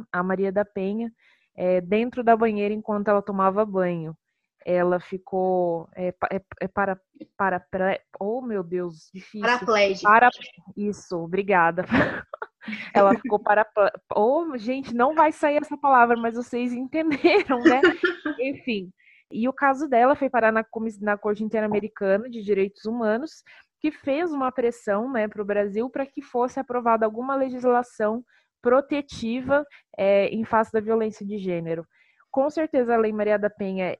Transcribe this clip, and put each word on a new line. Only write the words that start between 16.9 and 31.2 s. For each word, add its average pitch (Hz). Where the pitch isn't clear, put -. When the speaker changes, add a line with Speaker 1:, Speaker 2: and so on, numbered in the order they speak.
Speaker 1:
né? 247
Speaker 2:
<laughs> 339
Speaker 1:
Enfim. 226
E 226
o 269
caso 277
dela 254
foi 269
parar 220
na 220
comis-, 220
na 208
Corte 208
Interamericana 208
de 233
Direitos 196
Humanos, 233
que 302
fez 311
uma 262
pressão, 233
né, 220
pro 208
Brasil 208
pra 269
que 277
fosse 247
aprovada 233
alguma 247
legislação 247
protetiva, 269
é, 196
em 220
face 220
da 220
violência 220